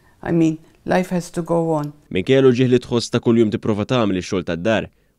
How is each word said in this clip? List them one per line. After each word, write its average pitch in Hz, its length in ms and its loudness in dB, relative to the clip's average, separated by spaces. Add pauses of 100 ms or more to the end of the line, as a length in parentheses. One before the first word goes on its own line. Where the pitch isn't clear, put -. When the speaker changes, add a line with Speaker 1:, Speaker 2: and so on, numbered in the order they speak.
(200)
Speaker 1:
I - 160 -6
mean, 160 220 2 (260)
life 185 300 -2
has 170 180 -4
to 175 100 -4
go 165 300 -2
on. 147 200 -4 (200)
Speaker 2:
Minkejja 131 300 2
l-uġigħ 127 320 4
li 120 100 4
tħoss - 300 -4
ta' 120 100 2
kuljum 117 280 4
tipprova 104 360 -2
tagħmel 104 320 0
ix-xogħol 90 300 -4
tad-dar, 87 400 -2 (280)